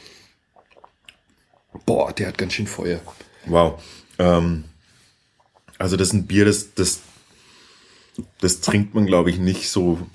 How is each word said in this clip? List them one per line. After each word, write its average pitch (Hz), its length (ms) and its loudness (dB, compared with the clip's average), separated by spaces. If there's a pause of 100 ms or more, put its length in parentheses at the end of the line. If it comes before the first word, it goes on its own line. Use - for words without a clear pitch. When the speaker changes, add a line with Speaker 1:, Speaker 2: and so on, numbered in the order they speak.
(1900)
Speaker 1:
Boah, 71 260 0
der 95 160 -4
hat 87 100 -12
ganz - 160 -4
schön 104 120 -6
Feuer. 87 340 -6 (460)
Speaker 2:
Wow. 82 360 2 (360)
Ähm, 85 460 2 (1120)
also 95 180 -2
das 92 120 0
ist - 60 -2
ein 92 120 0
Bier, 101 200 2
das, - 280 0
das, - 260 -2 (1400)
das 90 200 0
trinkt 104 340 0
man, 107 120 2
glaub 90 200 4
ich, 87 120 -2
nicht 92 300 -2
so 87 300 0 (160)